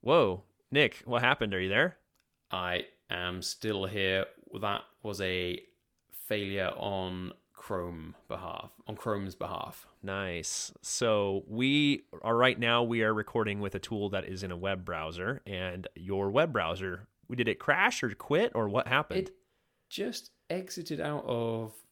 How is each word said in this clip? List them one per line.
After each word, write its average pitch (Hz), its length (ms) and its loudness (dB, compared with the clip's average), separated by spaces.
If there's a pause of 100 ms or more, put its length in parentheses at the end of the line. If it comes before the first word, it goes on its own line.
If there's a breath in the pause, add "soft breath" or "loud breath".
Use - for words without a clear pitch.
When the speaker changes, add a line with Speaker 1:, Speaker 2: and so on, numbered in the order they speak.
Speaker 1:
Whoa, 113 380 6 (260)
Nick, 135 340 4
what 120 160 2
happened? 120 320 4
Are 92 80 0
you 95 80 0
there? 135 280 2 (520)
Speaker 2:
I 90 360 -2 (260)
am 90 320 -4
still 98 440 -2
here. 95 400 2 (340)
That 101 220 0 (200)
was 101 180 -6
a 90 400 0 (520)
failure 98 640 -2
on 92 560 -4 (200)
Chrome 87 640 -8 (140)
behalf, - 420 -10 (160)
on 107 80 -8
Chrome's 101 400 -4
behalf. - 540 -8 (160)
Speaker 1:
Nice. 95 760 -4
So 101 680 2
we 139 560 4 (180)
are, 117 140 2
right 123 200 6
now, 120 280 4
we 117 180 2
are 110 100 4
recording 107 460 0
with 101 160 -4
a 95 60 -2
tool 104 300 -2
that 95 160 -2
is 95 180 -8
in 90 80 -6
a 87 40 -6
web 92 280 -2
browser, 87 600 -4
and 92 520 -6
your 98 340 0
web 147 220 4
browser, 90 560 -2 (200)
did 120 200 0
it 104 100 0
crash 190 460 2
or 110 100 -2
quit, 180 400 0
or 110 140 2
what 110 180 2
happened? 165 440 0
Speaker 2:
It - 40 -20 (540)
just - 420 -6 (180)
exited 170 520 -6
out 147 240 -2
of 113 500 -2 (180)